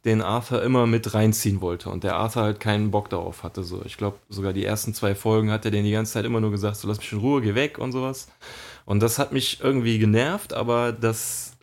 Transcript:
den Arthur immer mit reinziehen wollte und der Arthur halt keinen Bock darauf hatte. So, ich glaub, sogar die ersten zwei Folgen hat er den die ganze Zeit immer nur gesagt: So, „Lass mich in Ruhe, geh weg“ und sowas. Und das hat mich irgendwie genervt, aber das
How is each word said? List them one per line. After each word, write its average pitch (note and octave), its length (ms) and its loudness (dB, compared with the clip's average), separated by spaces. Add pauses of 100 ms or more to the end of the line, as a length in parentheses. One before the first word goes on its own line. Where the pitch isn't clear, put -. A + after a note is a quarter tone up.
den A2 160 4
Arthur A2+ 400 -2
immer B2 240 4
mit A2+ 300 2
reinziehen G#2+ 440 4
wollte F2 300 -4
und F#2 140 -6
der F2+ 140 0
Arthur A2 260 0
halt G#2 160 0
keinen G#2+ 320 0
Bock G#2 180 0
darauf F2 320 -6
hatte. F2 220 -8
So, F2+ 200 -10
ich - 140 -14
glaub, G2+ 220 -4 (100)
sogar G2 240 -4
die G2 100 -2
ersten G#2+ 300 -4
zwei G2+ 220 0
Folgen A2 340 2
hat G#2+ 160 -2
er G#2+ 60 0
den G#2 140 2
die G#2 60 2
ganze A2 220 0
Zeit A2 120 0
immer A#2 140 0
nur A2 120 2
gesagt: G#2 260 -2
So, - 100 -8
„Lass G#2+ 120 -2
mich - 120 -12
in G#2+ 60 -4
Ruhe, C3 240 2
geh G#2 140 2
weg“ D3 240 -2
und B2+ 140 -4
sowas. C3 340 -6 (580)
Und G#2 160 2
das A2+ 160 2
hat - 160 0
mich - 300 -2
irgendwie A#2+ 340 2
genervt, A#2 560 2
aber A#2+ 380 0
das A2+ 720 -4